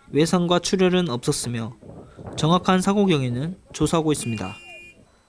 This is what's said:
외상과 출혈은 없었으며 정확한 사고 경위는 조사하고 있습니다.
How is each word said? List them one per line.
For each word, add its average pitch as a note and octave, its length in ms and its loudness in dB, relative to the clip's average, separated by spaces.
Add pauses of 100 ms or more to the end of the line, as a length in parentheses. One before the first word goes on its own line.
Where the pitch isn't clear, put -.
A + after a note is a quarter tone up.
(100)
외상과 E3+ 480 2
출혈은 F3+ 500 2
없었으며 B2 680 -4 (600)
정확한 F3+ 440 2
사고 G3 260 2
경위는 C#3+ 500 0 (160)
조사하고 D#3 400 0
있습니다. G#2+ 440 -6 (720)